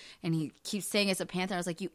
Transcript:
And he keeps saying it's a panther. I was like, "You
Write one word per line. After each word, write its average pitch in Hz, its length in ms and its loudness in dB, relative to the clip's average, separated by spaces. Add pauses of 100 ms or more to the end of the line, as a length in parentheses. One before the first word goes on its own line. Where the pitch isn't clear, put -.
(240)
And 165 100 2
he 156 200 0 (100)
keeps 196 240 -4
saying 202 220 4
it's 185 100 2
a 175 60 -2
panther. 185 300 -2
I - 20 2
was 175 100 -2
like, 175 140 -2
"You 185 140 -2